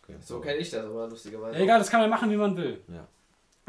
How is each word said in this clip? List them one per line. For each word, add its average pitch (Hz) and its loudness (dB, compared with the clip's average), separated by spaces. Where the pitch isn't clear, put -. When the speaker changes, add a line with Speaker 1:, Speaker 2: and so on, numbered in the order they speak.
Speaker 1:
Okay. - -18
Speaker 2:
So 120 -10
kenn 143 -4
ich 170 -6
das 110 -6
aber 113 -8
lustigerweise. 110 -10
Speaker 3:
Ja, 185 4
egal, 226 8
das 202 2
kann 226 6
man 220 4
machen, 220 0
wie 214 2
man 202 2
will. 143 -4
Speaker 1:
Ja. 85 -16